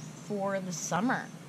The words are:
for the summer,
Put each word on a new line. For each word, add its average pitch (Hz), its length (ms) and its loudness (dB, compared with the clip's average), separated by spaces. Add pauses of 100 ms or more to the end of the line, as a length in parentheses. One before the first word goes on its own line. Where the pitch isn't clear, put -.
(260)
for 196 340 2
the 185 120 -2
summer, 180 540 2 (220)